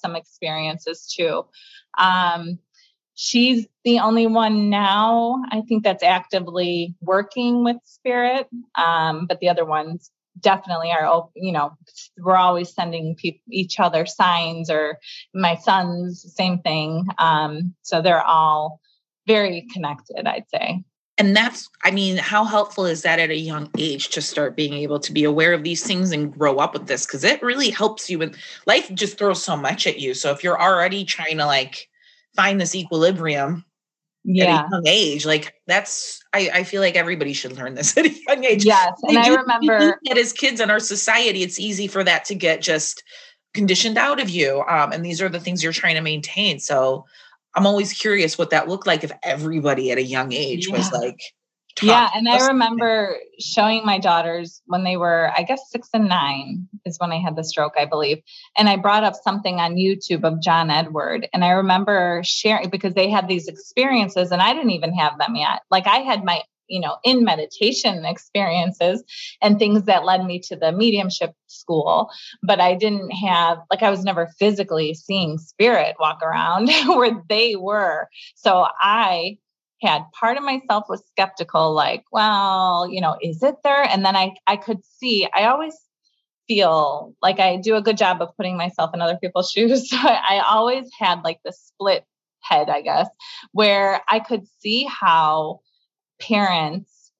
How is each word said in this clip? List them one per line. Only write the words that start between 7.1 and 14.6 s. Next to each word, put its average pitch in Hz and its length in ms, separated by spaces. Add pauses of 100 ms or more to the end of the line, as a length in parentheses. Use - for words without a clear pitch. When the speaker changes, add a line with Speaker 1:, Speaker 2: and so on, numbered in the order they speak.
Speaker 1:
with 240 200
spirit. 247 640 (280)
Um, 165 500
but 175 140
the 180 80
other 170 160
ones 156 460 (280)
definitely 175 540
are, 156 140
op-, 165 280
you 185 180
know, 147 200 (460)
we're 185 180
always 180 380
sending 165 420
peop-, - 240 (100)
each 185 300
other 165 260
signs, 170 640